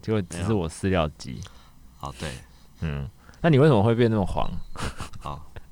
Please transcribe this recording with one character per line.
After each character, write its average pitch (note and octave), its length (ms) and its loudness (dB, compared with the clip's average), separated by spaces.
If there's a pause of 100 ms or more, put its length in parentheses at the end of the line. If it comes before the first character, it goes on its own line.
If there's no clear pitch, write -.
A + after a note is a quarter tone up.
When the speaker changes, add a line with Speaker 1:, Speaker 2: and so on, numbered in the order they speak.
Speaker 1:
结 A2 120 -4
果 G#2+ 100 0
只 E2+ 220 -8
是 G#2 80 0
我 F2+ 180 0
饲 - 180 -4
料 E2 300 2
鸡。 - 140 -12
Speaker 2:
没 A#1+ 40 -10
有。 - 720 -16
哦， C#2 120 -12
对。 D#2 100 -6 (520)
Speaker 1:
嗯， C#2+ 260 -6 (320)
那 E3+ 100 4
你 C#3+ 80 6
为 C#3+ 80 8
什 D3 80 8
么 G2+ 80 6
会 A#2 100 4
变 A#2 160 4
那 A2 80 2
么 G2+ 80 2
黄？ - 240 0 (720)
Speaker 2:
好， C#2+ 320 -12 (220)